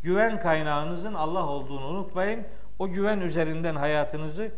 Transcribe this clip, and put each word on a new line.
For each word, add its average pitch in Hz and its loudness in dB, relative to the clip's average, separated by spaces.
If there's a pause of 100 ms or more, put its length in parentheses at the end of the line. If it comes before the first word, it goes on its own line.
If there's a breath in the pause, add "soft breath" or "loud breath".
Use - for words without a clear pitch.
Güven 202 2
kaynağınızın 160 0
Allah 165 0
olduğunu 139 -2
unutmayın. 196 0 (360 loud breath)
O 190 0
güven 196 2
üzerinden 160 0
hayatınızı 151 0